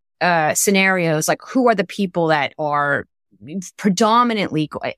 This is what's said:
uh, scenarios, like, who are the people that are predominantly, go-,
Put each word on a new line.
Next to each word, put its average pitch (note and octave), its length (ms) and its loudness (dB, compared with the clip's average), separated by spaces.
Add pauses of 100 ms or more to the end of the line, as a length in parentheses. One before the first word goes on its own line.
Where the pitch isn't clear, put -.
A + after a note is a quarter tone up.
(200)
uh, E3 340 2
scenarios, F#3 760 2
like, D#3+ 180 -2
who B3 220 2
are A3+ 60 4
the F#3+ 100 0
people F3+ 440 -2
that D3 300 0
are D3 480 -2 (680)
predominantly, G#3+ 920 0
go-, - 120 -12 (180)